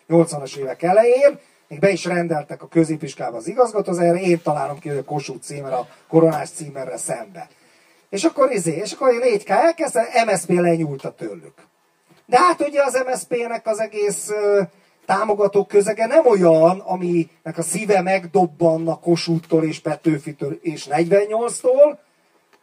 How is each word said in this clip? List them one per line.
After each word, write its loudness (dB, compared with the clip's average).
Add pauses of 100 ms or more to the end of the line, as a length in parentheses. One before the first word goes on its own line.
nyolcvanas 0
évek -8
elején, 4 (280)
még -16
be 2
is -2
rendeltek -4
a -20
középiskába -2
az -14
igazgató, 0
az -2
erre 2
én 0
találom -4
ki, -12
hogy -4
a -6
Kossuth -8
címer -12
a -6 (200)
koronás 2
címerrel -12
szembe. -12 (600)
És -6
akkor 0
izé, -2
és -8
akkor -4
a 4
négy 0
K -8
elkezdte, 0
M 0
S -2
Zp -8
lenyúlta 0
tőlük. -16 (720)
De 4
hát 2
ugye 0
az -2
M -4
S -4
Zp-nek -6
az -2
egész, -4
ö, 2 (440)
támogató 0
közege 2
nem 4
olyan, 6
aminek -4
a -4
szíve 0
megdobbanna 0
Kossuth-tól -2
és -6
Petőfitől -6
és -8
negyvennyolctól, 2 (640)